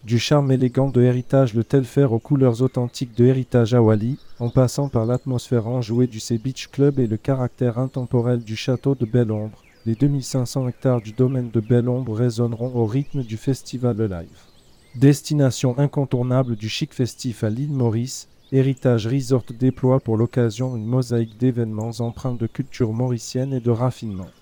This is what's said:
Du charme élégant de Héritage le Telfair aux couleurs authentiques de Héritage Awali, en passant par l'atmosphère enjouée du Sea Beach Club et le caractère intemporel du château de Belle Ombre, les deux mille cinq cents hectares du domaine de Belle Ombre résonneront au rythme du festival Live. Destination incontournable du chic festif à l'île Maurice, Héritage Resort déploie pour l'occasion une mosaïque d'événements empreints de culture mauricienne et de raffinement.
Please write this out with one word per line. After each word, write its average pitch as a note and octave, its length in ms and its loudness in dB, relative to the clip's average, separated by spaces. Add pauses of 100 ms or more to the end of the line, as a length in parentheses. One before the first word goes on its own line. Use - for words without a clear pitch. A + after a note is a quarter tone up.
Du A2+ 140 2
charme C#3+ 320 2
élégant B2+ 380 2
de B2 120 4
Héritage B2+ 520 2
le A2 100 0
Telfair C#3 480 2
aux A2+ 80 0
couleurs C3 420 2
authentiques B2 540 -4
de A#2+ 80 4
Héritage B2 500 4
Awali, A2+ 440 4 (200)
en A#2+ 120 -4
passant C3 400 2
par A2+ 160 0
l'atmosphère B2 600 -2
enjouée A#2+ 420 0
du A2 120 -8
Sea A#2 200 -4
Beach B2+ 280 -8
Club C#3 320 2
et A#2+ 80 2
le G#2+ 80 -2
caractère B2 640 -2
intemporel B2 640 -2
du A2 140 -8
château C3+ 380 -2
de B2 100 -2
Belle A2+ 260 0
Ombre, G#2+ 320 -8 (220)
les A2+ 100 0
deux C#3+ 140 2
mille C#3 160 -2
cinq B2+ 200 -2
cents C3 220 -4
hectares B2 340 -2
du G#2 120 -14
domaine B2+ 380 0
de A2+ 100 0
Belle A#2+ 260 2
Ombre B2 280 -4
résonneront A#2+ 600 -2
au A#2 100 2
rythme C3+ 380 -4
du A2 140 -8
festival B2 640 -4
Live. F2+ 260 -4 (680)
Destination C3+ 840 2
incontournable B2+ 800 0
du G#2+ 100 -8
chic - 260 -6
festif A#2 520 -4
à G#2+ 40 0
l'île C3+ 220 -4
Maurice, A#2+ 560 -2 (240)
Héritage C3 560 2
Resort B2+ 380 0 (120)
déploie B2+ 440 2
pour A2 160 -2
l'occasion A#2+ 580 0
une A2 100 -6
mosaïque A#2 520 -2
d'événements A#2 600 -2
empreints A#2+ 360 -6
de A2+ 120 -4
culture B2 440 -4
mauricienne B2+ 640 -4
et B2+ 80 -2
de A#2+ 100 0
raffinement. A2 600 -4 (100)